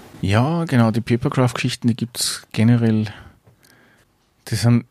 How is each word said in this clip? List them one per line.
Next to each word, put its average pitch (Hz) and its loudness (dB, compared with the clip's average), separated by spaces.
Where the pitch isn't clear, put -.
Ja, 131 0
genau, 120 2
die 110 -2
Papercraft-Geschichten, 123 -2
die 113 2
gibt's - -8
generell. 113 2
Die - -4
sind 117 2